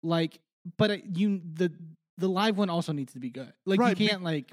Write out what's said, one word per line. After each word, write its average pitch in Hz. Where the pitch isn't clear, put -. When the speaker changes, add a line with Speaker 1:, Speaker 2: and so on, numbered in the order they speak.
Speaker 1:
Like, 165
but, 214
uh, 202
you, 196
the, 165
the 185
live 196
one 202
also 170
needs 139
to 127
be 127
good. 123
Like, 196
Speaker 2:
Right, 233
be- 202
Speaker 1:
you 208
can't, 190
like 160